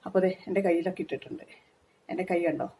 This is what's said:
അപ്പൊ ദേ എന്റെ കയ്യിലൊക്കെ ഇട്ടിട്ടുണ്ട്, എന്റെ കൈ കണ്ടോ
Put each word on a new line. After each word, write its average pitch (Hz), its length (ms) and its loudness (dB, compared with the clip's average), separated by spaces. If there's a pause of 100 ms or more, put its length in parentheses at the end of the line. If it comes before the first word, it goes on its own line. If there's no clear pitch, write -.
അപ്പൊ 220 180 2
ദേ 185 80 4 (140)
എന്റെ 196 220 0
കയ്യിലൊക്കെ 170 380 0
ഇട്ടിട്ടുണ്ട്, - 380 -8 (640)
എന്റെ 180 220 -4
കൈ 170 160 2
കണ്ടോ 147 220 -2 (100)